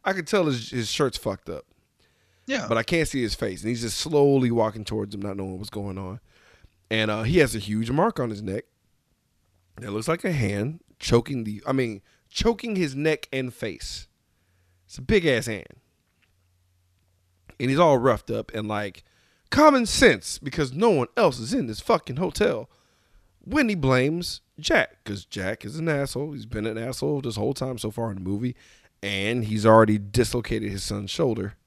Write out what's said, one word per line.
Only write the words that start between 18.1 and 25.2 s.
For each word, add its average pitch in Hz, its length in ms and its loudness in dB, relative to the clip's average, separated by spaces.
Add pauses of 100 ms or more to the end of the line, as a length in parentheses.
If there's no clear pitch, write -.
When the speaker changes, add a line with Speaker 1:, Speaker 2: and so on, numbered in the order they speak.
Speaker 1:
up 107 240 -4
and 104 120 -4
like, 104 360 -6 (480)
"Common 285 340 6
sense, 190 540 4
because 131 340 -4
no 214 160 2
one 139 260 2
else 196 240 4
is 123 140 -6
in 202 140 -2
this 110 120 -8
fucking 165 360 0
hotel." 147 540 -2 (760)
When 262 260 2
he 202 60 -2
blames 143 680 0 (180)
Jack, - 440 0
'cause 101 220 -10